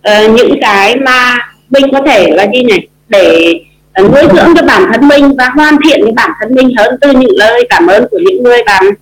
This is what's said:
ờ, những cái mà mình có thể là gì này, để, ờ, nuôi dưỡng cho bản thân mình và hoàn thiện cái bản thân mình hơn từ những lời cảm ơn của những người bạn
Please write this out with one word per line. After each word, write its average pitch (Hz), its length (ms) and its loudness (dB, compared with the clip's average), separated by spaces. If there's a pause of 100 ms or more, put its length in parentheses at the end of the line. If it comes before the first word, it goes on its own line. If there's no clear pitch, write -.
ờ, 214 260 0
những 285 340 2
cái 208 340 -2
mà 254 420 -2 (320)
mình 269 220 2
có 269 140 -2
thể 185 260 0
là 185 220 0
gì 254 100 -2
này, 196 240 -2 (220)
để, 170 500 0 (340)
ờ, 190 100 0
nuôi 277 200 2 (100)
dưỡng 330 220 2
cho 330 120 2
bản 214 240 0
thân 247 160 0
mình 285 300 2
và 254 180 -2
hoàn 302 280 2
thiện 311 200 0
cái 226 120 -2
bản 247 240 -4
thân 226 160 -4
mình 254 220 2
hơn 247 240 -2
từ 285 100 2
những 254 260 0
lời 233 320 0
cảm 175 180 0
ơn 226 240 0
của 180 140 -4
những 196 180 0
người 240 220 2
bạn 190 180 0 (180)